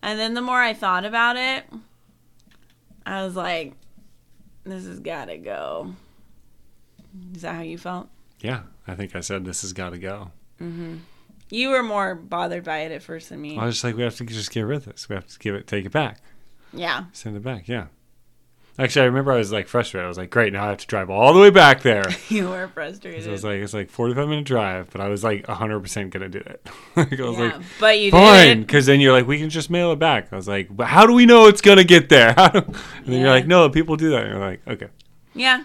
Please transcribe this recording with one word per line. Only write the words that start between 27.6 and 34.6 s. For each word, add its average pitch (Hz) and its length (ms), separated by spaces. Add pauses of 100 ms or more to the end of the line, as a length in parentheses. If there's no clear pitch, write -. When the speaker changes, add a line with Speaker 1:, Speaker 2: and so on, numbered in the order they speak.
Speaker 1:
but 214 200
you 202 100
Speaker 2:
"Fine," 190 380
Speaker 1:
did 120 160
it. 107 40
Speaker 2:
'cause 143 180
then 139 140
you're 135 140
like, 123 120
"We 143 120
can 156 100
just 151 220
mail 175 220
it 151 60
back." 143 340
I 95 40
was 95 120
like, 98 280
"But 113 120
how 190 180
do 240 80
we 240 100
know 233 220
it's 208 160
gonna 196 220
get 170 260
there?" 120 220
<laughs> - 40
How 185 120
do, 208 100
and - 160 (320)
then 127 140
you're 131 80
Speaker 1:
Yeah. - 20
Speaker 2:
like, 131 160
"No, 170 240
people 156 260
do 160 140
that." 117 140
And 107 80
you're 98 140
like, 92 220